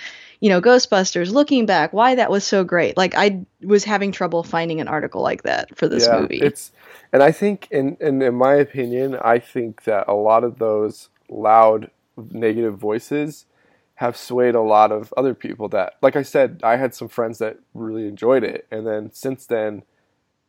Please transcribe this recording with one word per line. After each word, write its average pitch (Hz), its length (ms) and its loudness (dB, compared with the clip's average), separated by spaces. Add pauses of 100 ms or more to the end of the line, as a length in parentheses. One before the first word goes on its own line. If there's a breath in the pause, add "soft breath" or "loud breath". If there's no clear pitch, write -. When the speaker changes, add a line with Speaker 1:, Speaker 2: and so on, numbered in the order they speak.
(400 loud breath)
Speaker 1:
you 214 100 2
know, 180 120 4
Ghostbusters, 190 680 2
Looking 269 340 2
Back, 165 280 2
why 233 200 4
that 247 160 0
was 196 140 0
so 196 200 0
great. 175 320 0
Like, 185 220 0
I 196 260 0 (200)
was 202 200 2
having 202 280 -2
trouble 170 320 -4
finding 165 380 -4
an - 60 -8
article - 360 -4
like - 200 -4
that - 320 -4
for - 120 0
this - 200 0
Speaker 2:
Yeah, 117 140 4
Speaker 1:
movie. - 220 -4
Speaker 2:
it's, - 280 -4 (400 loud breath)
and 135 120 6
I 156 80 8
think 202 400 -4
in, 143 280 -2
in, 135 220 0
in 123 140 0
my 131 180 4
opinion, 135 600 -2
I 117 240 2
think 117 460 -10
that 104 220 -2
a 101 60 -2
lot 110 300 2
of 120 160 -6
those 107 500 -2 (180)
loud 110 640 4 (260)
negative 113 640 -4
voices 139 680 -6 (500)
have 120 200 -4
swayed 123 380 0
a 117 80 2
lot 107 300 4
of 107 260 -6
other 131 160 0
people 113 360 -10
that, 92 340 -4
like 135 120 2
I 143 60 0
said, 135 400 -2
I 117 140 2
had 127 180 -2
some 117 140 -14
friends 113 320 -6
that 110 180 -8 (160)
really 110 340 -10
enjoyed 113 360 0
it. - 260 -8
And 110 160 -8
then 107 260 -6
since - 360 -10
then, 107 340 -4 (680)